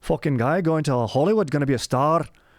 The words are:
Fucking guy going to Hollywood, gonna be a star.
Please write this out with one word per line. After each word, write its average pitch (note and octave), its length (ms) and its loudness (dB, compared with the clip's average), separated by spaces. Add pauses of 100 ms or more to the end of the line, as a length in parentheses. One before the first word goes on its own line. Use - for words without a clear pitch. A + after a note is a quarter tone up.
Fucking D3+ 360 -2
guy C3 240 0
going D#3+ 240 0
to B2 220 0
Hollywood, E3 440 0
gonna C#3+ 160 0
be C3+ 80 2
a A#2+ 40 0
star. D3 500 0 (300)